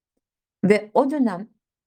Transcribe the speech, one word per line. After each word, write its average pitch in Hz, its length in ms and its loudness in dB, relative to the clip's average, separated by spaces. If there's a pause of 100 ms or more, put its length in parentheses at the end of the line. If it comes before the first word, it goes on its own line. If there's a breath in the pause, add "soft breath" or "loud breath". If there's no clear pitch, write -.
(640)
Ve 208 300 2
o 269 180 2
dönem 214 380 -4 (380)